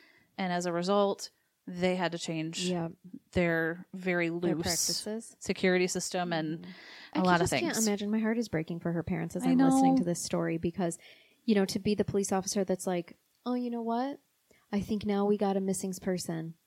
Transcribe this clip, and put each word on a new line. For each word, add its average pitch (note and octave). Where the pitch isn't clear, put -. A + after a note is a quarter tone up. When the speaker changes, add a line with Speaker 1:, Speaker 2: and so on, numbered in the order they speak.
Speaker 1:
and F#3
as F3
a F3
result, G3
they F3+
had E3+
to E3+
change E3
Speaker 2:
Yep. E3+
Speaker 1:
their E3+
very F3+
Speaker 2:
Their E3+
Speaker 1:
loose D#3+
Speaker 2:
practices. F#3+
Speaker 1:
security F#3
system F3+
and D#3+
Speaker 2:
Mm. F3+
Speaker 1:
a -
Speaker 2:
I F#3
Speaker 1:
lot F3+
of E3+
Speaker 2:
just D#3
can't -
Speaker 1:
things. A3
Speaker 2:
imagine. G#3
My A3
heart A3
is A3
breaking E3
for E3+
her E3+
parents E3+
as F3+
Speaker 1:
I C4
Speaker 2:
I'm B3+
listening C4+
Speaker 1:
know. C4
Speaker 2:
to F#3+
this F3
story E3
because, E3+
you A3
know, G3
to G3
be G#3
the G3+
police G3
officer F#3+
that's F#3
like, F3
"Oh, B3
you B3
know A#3
what? B3
I G3+
think G#3
now G3+
we G#3
got G3
a G3
missing F#3+
person." E3